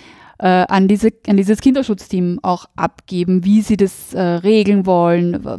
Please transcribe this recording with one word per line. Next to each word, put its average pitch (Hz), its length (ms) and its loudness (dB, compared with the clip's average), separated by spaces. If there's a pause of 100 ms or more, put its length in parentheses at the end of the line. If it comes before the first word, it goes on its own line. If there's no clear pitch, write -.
(400)
äh, - 80 -6
an 185 400 2
diese, 208 220 2 (180)
an 202 80 2
dieses 202 260 0
Kinderschutzteam 196 800 -2
auch 180 220 -4 (100)
abgeben, 175 680 -4
wie 208 180 2
sie 208 140 -2
das, - 380 -2
äh, - 80 -4
regeln 190 640 2
wollen, 175 580 0
wa-, 113 160 -10